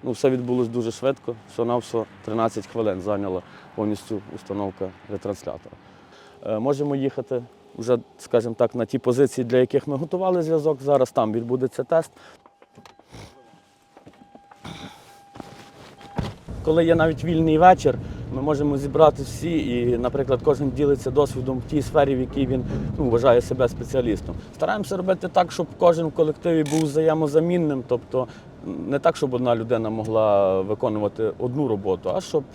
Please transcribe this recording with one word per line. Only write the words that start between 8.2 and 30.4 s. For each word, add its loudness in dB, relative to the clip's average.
так, 0
на -2
ті -4
позиції, 2
для 2
яких 2
ми -2
готували 0
зв'язок. 0
Зараз 2
там 0
відбудеться -2
тест. 0
Коли 4
є 6
навіть 2
вільний 2
вечір, 8
ми -6
можемо 0
зібрати 4
всі -2
і, 0
наприклад, 0
кожен 2
ділиться 0
досвідом 0
в -10
тій -2
сфері, 2
в -2
якій -2
він, -2
ну, 0
вважає 6
себе 0
спеціалістом. -4
Стараємося -4
робити -2
так, 0
щоб -4
кожен 4
в -4
колективі 0
був 2
взаємозамінним, 2
тобто -2
не -6
так, 2
щоб -2
одна 2
людина -2
могла 2